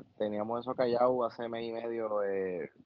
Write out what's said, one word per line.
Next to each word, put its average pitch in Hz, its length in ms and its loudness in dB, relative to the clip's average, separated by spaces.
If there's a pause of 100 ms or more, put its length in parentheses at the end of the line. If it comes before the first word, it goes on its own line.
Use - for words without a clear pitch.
(180)
teníamos 107 420 0
eso 127 140 -4
callado 123 500 4
hace 113 240 -4
mes 117 180 -4
y 113 60 -4
medio, 113 500 -2
eh, 95 480 -2 (160)